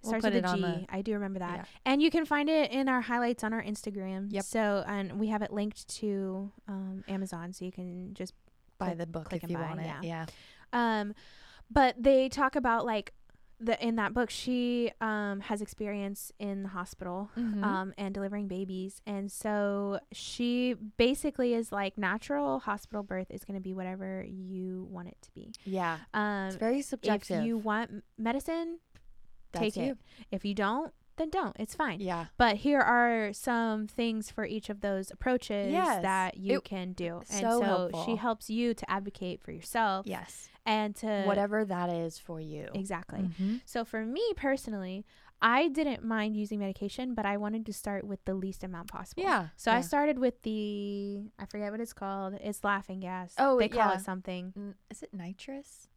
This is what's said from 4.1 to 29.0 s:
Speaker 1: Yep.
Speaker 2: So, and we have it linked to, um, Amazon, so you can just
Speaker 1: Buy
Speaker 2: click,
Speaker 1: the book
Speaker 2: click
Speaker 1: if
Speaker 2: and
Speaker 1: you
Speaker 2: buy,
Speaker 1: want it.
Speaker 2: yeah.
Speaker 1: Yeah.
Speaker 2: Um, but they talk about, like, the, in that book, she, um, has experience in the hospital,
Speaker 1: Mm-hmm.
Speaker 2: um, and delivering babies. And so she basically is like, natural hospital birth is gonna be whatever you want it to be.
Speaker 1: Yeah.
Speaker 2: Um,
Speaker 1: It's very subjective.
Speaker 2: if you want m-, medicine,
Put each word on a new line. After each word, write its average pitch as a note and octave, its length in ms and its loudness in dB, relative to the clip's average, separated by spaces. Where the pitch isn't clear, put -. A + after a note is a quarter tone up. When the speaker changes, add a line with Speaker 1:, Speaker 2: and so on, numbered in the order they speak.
Speaker 1:
Yep. G3 140 -2
Speaker 2:
So, G#3 420 2
and G3 340 -4
we G#3+ 80 2
have G#3+ 140 2
it - 100 -4
linked G#3 340 -4
to, G3 500 -2
um, F#3+ 400 -6
Amazon, F#3 440 -4
so F#3 120 -10
you F3+ 80 -6
can F3+ 420 -10
just F#3 200 -8
Speaker 1:
Buy F#3 80 0
Speaker 2:
click, E3+ 120 0
Speaker 1:
the E3+ 80 -2
book E3 220 -6
Speaker 2:
click F3 100 -2
Speaker 1:
if - 60 -4
Speaker 2:
and E3+ 80 -8
Speaker 1:
you E3+ 60 0
Speaker 2:
buy, E3 100 -2
Speaker 1:
want D#3+ 120 -4
it. D#3+ 60 -4
Speaker 2:
yeah. D3 160 -6
Speaker 1:
Yeah. E3 240 -4
Speaker 2:
Um, G#3 140 -4
but B3+ 320 8
they C4 260 8
talk C4 280 2
about, A#3 300 4
like, A3 260 -2
the, A3+ 240 2
in A3+ 100 2
that G#3+ 180 2
book, A#3+ 160 2
she, A#3+ 600 0
um, G#3 380 -2
has G3+ 200 -2
experience G3+ 800 -6
in G3 240 -4
the G3 80 -6
hospital, F#3 680 -6
Speaker 1:
Mm-hmm. G#3+ 240 0
Speaker 2:
um, F#3+ 360 0
and G3 160 -4
delivering G3 340 -4
babies. F#3+ 580 -6
And G3+ 240 -4
so G3+ 680 0
she B3 600 0
basically B3 560 4
is A3+ 180 0
like, G3+ 280 -2
natural C4+ 640 0
hospital G#3 420 -4
birth F#3 280 -4
is - 140 -12
gonna G3 160 -8
be F#3 140 -6
whatever F#3+ 520 -6
you F#3 640 -8
want F3 180 -10
it - 120 -18
to - 120 -20
be. - 200 -16
Speaker 1:
Yeah. F3 320 0
Speaker 2:
Um, G3+ 320 0
Speaker 1:
It's F#3+ 100 -6
very A#3+ 240 2
subjective. G#3 600 0
Speaker 2:
if A3+ 40 2
you A3+ 140 0
want G#3+ 320 0
m-, G#3 120 -10
medicine, E4 640 -2